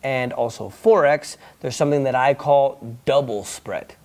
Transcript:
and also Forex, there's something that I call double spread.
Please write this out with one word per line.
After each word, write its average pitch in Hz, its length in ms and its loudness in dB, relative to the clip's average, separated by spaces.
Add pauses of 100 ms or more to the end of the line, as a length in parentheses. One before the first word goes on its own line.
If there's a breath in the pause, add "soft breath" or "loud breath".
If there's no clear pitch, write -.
and 127 300 -4
also 117 360 -6
Forex, 151 680 2 (240 loud breath)
there's 131 160 -8
something 147 280 0
that 131 100 -2
I 131 200 2
call 139 640 0 (100)
double 127 380 0
spread. - 500 -12 (100)